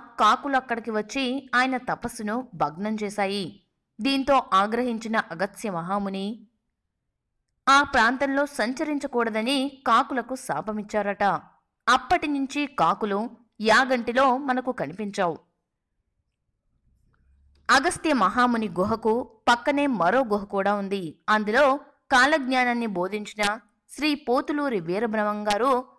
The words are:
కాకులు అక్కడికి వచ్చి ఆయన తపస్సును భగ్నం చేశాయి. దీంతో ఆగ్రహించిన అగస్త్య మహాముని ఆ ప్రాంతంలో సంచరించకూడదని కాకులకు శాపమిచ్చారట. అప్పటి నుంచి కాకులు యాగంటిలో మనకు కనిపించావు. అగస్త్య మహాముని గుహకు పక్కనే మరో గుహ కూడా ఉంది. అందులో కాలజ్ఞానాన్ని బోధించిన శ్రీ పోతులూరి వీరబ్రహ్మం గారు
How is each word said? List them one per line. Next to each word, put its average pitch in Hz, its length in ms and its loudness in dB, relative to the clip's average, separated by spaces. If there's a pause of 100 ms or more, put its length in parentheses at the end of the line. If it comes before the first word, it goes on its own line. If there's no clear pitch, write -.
(200)
కాకులు 254 360 4
అక్కడికి 233 340 -4
వచ్చి 247 640 -2
ఆయన 254 220 2
తపస్సును 233 760 -6
భగ్నం 170 480 -4
చేశాయి. 202 600 -4 (380)
దీంతో 269 420 2 (100)
ఆగ్రహించిన 226 640 0
అగస్త్య 202 540 -4
మహాముని 196 760 -6 (1200)
ఆ 277 140 6
ప్రాంతంలో 269 640 2
సంచరించకూడదని 262 1400 -2
కాకులకు 254 480 0
శాపమిచ్చారట. 208 920 -4 (640)
అప్పటి 262 380 2
నుంచి 285 400 -2
కాకులు 196 640 -2 (300)
యాగంటిలో 247 760 4
మనకు 254 360 -2
కనిపించావు. 185 680 -4 (2250)
అగస్త్య 294 440 2
మహాముని 233 540 2
గుహకు 220 640 0 (180)
పక్కనే 285 380 2
మరో 208 380 2
గుహ 208 200 -2
కూడా 196 300 0
ఉంది. 196 440 -6 (100)
అందులో 214 480 4 (340)
కాలజ్ఞానాన్ని 254 760 2
బోధించిన 208 720 -4 (320)
శ్రీ 294 240 -2
పోతులూరి 285 680 -2
వీరబ్రహ్మం 208 680 -2
గారు 247 360 2 (140)